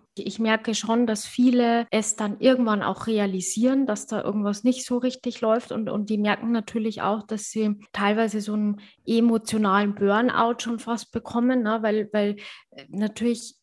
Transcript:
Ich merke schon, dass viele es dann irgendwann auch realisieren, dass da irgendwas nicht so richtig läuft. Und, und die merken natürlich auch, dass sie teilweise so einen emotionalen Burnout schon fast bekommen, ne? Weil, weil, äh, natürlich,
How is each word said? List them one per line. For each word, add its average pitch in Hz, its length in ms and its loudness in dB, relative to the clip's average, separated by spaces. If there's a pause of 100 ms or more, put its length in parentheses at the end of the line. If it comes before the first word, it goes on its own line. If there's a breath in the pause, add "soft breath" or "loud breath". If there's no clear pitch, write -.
(160)
Ich 202 220 -8
merke 220 360 0
schon, 226 320 0
dass 214 200 -4
viele 240 640 2
es 214 260 0
dann 208 240 -4
irgendwann 233 420 4
auch 185 240 -4
realisieren, 220 800 0
dass 208 200 -4
da 214 160 -4
irgendwas 208 420 -2
nicht 254 220 2
so 247 120 0
richtig 247 420 -4
läuft. 226 320 0
Und, 220 160 -4
und 208 220 -2
die 214 80 0
merken 208 340 0
natürlich 220 500 -2
auch, 208 200 -2
dass 208 280 -8
sie 214 260 0 (160)
teilweise 214 480 0
so 208 120 -6
einen 208 280 0 (260 loud breath)
emotionalen 214 880 2
Burnout 226 680 2
schon 233 180 -4
fast 233 340 -6
bekommen, 240 500 0
ne? 220 200 0
Weil, 214 300 0
weil, 208 240 0 (340 loud breath)
äh, 143 200 -20
natürlich, 214 720 -4